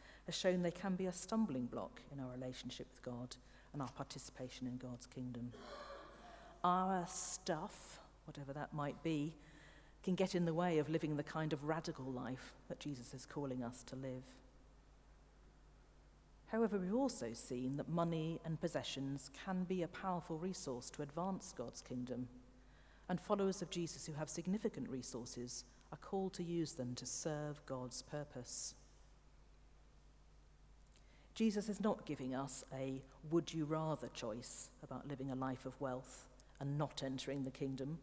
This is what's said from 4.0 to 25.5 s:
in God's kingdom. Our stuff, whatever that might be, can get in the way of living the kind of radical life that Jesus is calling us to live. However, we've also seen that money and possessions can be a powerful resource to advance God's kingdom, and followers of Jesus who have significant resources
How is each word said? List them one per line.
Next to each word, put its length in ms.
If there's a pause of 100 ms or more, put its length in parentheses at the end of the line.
in 120
God's 280
kingdom. 460 (1120)
Our 420
stuff, 920 (240)
whatever 280
that 220
might 300
be, 280 (680)
can 140
get 180
in 100
the 100
way 240
of 120
living 260
the 60
kind 300
of 100
radical 440
life 460 (160)
that 120
Jesus 340
is 120
calling 360
us 220
to 100
live. 300 (2250)
However, 320
we've 160
also 380
seen 440
that 120
money 560
and 160
possessions 680 (140)
can 200
be 180
a 60
powerful 500
resource 520
to 120
advance 540
God's 260
kingdom, 460 (800)
and 120
followers 420
of 80
Jesus 360
who 60
have 160
significant 600
resources 760 (280)